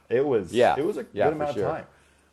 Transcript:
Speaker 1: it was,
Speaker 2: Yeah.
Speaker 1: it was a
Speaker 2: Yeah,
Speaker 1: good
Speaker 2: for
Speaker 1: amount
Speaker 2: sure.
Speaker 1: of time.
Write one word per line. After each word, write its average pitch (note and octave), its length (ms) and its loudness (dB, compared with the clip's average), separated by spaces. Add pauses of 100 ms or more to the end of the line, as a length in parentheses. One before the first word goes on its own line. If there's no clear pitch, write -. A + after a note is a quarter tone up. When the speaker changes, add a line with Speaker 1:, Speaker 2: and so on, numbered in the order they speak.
Speaker 1:
it B2+ 180 2
was, G2+ 260 0
Speaker 2:
Yeah. G#2+ 240 4
Speaker 1:
it C#3+ 80 -2
was G#3 120 -4
a B3+ 160 -10
Speaker 2:
Yeah, G2+ 140 0
Speaker 1:
good D#3 100 0
Speaker 2:
for - 0 -
Speaker 1:
amount D3 180 -4
Speaker 2:
sure. G2 120 -2
Speaker 1:
of - 40 -2
time. D#3 160 -8 (460)